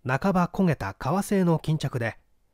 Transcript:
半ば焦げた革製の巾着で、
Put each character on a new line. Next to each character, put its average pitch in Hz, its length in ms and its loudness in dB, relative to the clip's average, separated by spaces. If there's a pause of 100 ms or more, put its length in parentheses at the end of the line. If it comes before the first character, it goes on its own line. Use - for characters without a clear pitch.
半 139 260 0
ば 180 160 2
焦 190 180 0
げ 151 100 2
た 98 180 -8
革 180 280 -2
製 190 220 0
の 165 140 4
巾 156 200 0
着 131 200 -4
で、 113 200 -4 (360)